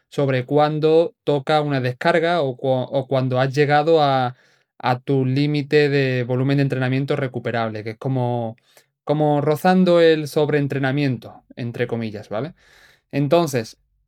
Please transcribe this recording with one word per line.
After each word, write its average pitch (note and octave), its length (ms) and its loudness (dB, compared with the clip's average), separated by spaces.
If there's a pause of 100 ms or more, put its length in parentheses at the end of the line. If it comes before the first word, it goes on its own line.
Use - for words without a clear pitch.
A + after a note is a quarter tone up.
sobre C3 380 -2
cuándo D#3 680 2 (100)
toca D3 360 0
una C#3+ 200 -2
descarga E3 600 0
o C3 140 -4
cu-, C3+ 140 -4
o B2+ 360 -2
cuando C3 340 0
has C3+ 140 -2
llegado D3 480 4
a, C3 340 0 (420)
a B2+ 220 -2
tu C3+ 260 0
límite D3 640 0
de C3 340 0
volumen C3 340 0
de C#3 60 2
entrenamiento C3+ 520 -2
recuperable, A2+ 680 -6
que A2+ 60 -10
es A2 80 -12
como, A#2+ 580 -4 (480)
como D3 380 0
rozando F3 580 2
el D#3+ 280 4
sobreentrenamiento, C#3 1160 -2 (120)
entre A#2+ 300 -6
comillas, A2+ 440 -8
¿vale? B2 240 -6 (580)
Entonces, C#3+ 640 -2 (300)